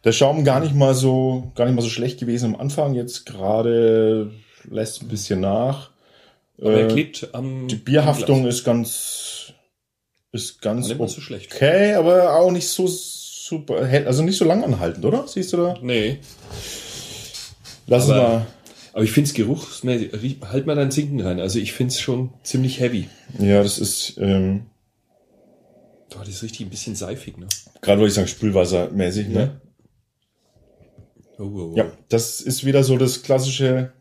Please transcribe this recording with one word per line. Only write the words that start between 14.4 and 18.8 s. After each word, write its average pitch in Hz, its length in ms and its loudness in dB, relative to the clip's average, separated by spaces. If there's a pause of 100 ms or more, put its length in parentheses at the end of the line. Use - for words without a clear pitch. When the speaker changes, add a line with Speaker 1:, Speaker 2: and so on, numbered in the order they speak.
Speaker 1:
lang 185 180 4
anhaltend, 87 400 -2
oder? 254 240 0
Siehst 185 240 -6
du 175 60 0
da? 175 240 0
Speaker 2:
Nee. 123 380 -2 (1700)
Speaker 1:
Lass 127 220 4
Speaker 2:
Aber 135 60 6
Speaker 1:
es 127 140 6
mal. 113 180 0 (460)